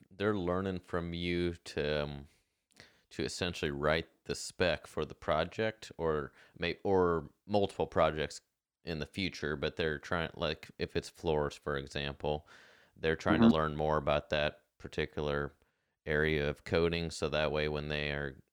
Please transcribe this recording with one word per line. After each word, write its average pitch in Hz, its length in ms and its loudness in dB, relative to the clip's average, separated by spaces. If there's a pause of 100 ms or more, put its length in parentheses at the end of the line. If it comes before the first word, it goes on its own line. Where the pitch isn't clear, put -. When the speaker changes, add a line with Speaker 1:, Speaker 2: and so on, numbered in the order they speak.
(100)
Speaker 1:
they're 101 260 0
learning 92 440 0
from 85 340 -4
you 87 400 2 (100)
to, 73 400 0
um, 71 240 -8 (840)
to - 140 -4
essentially 85 460 -2
write 76 380 2 (200)
the 71 80 -4
spec - 520 -2
for 78 180 -4
the 76 100 -10
project 87 840 -2
or 76 340 0 (260)
may-, 85 260 -2
or 87 460 4 (160)
multiple 98 420 0
projects 78 540 2 (440)
in 82 140 -4
the 73 60 -6
future, 78 500 -4
but 73 200 -2
they're 78 240 -2
trying, 82 360 -2
like, 78 420 -4
if - 180 -4
it's 85 140 -4
floors, 76 460 0
for 73 220 -4
example, 71 680 -4 (480)
they're 80 200 0
trying 80 260 2
to 78 60 10
Speaker 2:
Mm-hmm. 78 100 6
Speaker 1:
learn 78 180 0
more 76 220 2
about 76 320 0
that 76 320 0 (160)
particular 73 760 -4 (520)
area 76 420 2
of - 160 -6
coding, 85 460 2
so 80 200 -4
that 76 220 2
way 76 160 0
when 76 220 -4
they 73 220 -2
are 71 260 -6 (140)